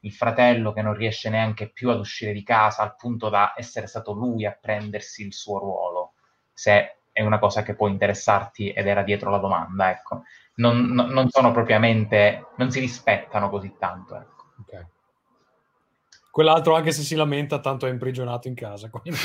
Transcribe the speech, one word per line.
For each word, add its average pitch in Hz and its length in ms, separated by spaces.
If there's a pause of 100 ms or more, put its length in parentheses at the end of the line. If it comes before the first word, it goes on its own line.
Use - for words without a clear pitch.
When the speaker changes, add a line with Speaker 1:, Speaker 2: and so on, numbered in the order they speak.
Speaker 1:
il 104 120
fratello 117 600
che 107 80
non 107 120
riesce 110 360
neanche 110 400
più 123 200
ad 110 100
uscire 104 340
di 101 100
casa, 107 380
al 101 140
punto 113 340
da 104 260
essere 113 320
stato 107 260
lui 113 320
a 101 140
prendersi 104 640
il 98 80
suo 101 260
ruolo, 90 540 (400)
se - 440 (140)
è 110 100
una 107 180
cosa 104 240
che 104 120
può 104 120
interessarti 101 840
ed 98 160
era 101 160
dietro 98 260
la 101 80
domanda, 92 520
ecco. - 340 (320)
Non, 120 320
no, 123 200
non 131 220
sono 123 220
propriamente, 110 960 (100)
non 127 140
si 131 80
rispettano 104 680
così 98 280
tanto, 92 380
ecco. - 280 (180)
Speaker 2:
Ok. 90 260 (1400)
Quell'altro, 160 440
anche 160 160
se 147 100
si 147 140
lamenta, 147 440
tanto 135 260
è 131 40
imprigionato 123 580
in 127 80
casa, 104 340
quindi. 160 360